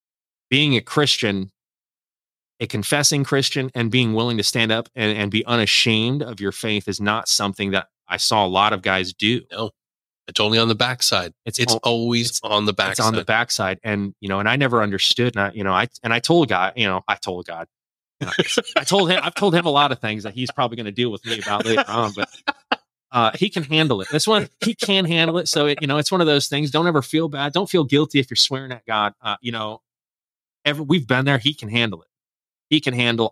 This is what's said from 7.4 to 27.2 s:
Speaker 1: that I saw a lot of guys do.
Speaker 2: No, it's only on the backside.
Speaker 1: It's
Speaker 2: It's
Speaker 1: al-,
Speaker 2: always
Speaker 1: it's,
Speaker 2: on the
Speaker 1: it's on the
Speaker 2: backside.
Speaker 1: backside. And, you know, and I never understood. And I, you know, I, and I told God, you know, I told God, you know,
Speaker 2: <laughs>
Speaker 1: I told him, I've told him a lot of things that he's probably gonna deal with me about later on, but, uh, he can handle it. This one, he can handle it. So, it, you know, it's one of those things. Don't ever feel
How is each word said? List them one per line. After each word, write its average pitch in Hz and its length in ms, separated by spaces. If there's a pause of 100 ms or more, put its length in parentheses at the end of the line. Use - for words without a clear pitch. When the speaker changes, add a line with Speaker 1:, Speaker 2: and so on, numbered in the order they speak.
Speaker 1:
that 95 160 (200)
I 90 100
saw 107 280
a - 20
lot 98 260
of 92 80
guys 92 320
do. 113 280 (100)
Speaker 2:
No, 107 200 (560)
it's - 120
only 110 180
on 113 120
the 113 60
backside. 107 580 (120)
Speaker 1:
It's 110 140
Speaker 2:
It's 120 140
Speaker 1:
al-, 113 100
Speaker 2:
always 117 460
Speaker 1:
it's, - 140
Speaker 2:
on 107 220
the 104 60
Speaker 1:
it's 95 280
on 113 140
the 90 100
Speaker 2:
backside. - 20
Speaker 1:
backside. 110 580
And, 101 380
you 98 80
know, 98 100
and 104 80
I 120 80
never 123 260
understood. 107 540
And 101 120
I, 98 60
you 107 100
know, 95 100
I, 104 140 (160)
and 113 100
I 120 60
told 165 300
God, 95 260
you 117 120
know, 92 200
I 104 80
told 90 300
God, 82 220 (540)
you 139 60
know, - 60 (220)
Speaker 2:
<laughs> - 220
Speaker 1:
I 139 60
told 185 280
him, 185 120
I've 165 120
told 202 200
him 175 100
a 160 60
lot 143 200
of 127 80
things 107 240
that 104 100
he's 123 180
probably 117 260
gonna 107 140
deal 120 200
with 98 140
me 113 140
about 104 260
later 113 220
on, 107 280
but, 101 140 (840)
uh, 117 260
he 208 120
can 175 140
handle 143 380
it. 92 100
This 151 160
one, 208 200 (160)
he 220 120
can 190 300
handle 165 340
it. 160 80
So, 147 200
it, 147 140
you 151 60
know, 143 100
it's 151 140
one 185 100
of 160 60
those 143 200
things. 143 240
Don't 156 160
ever 156 140
feel 156 280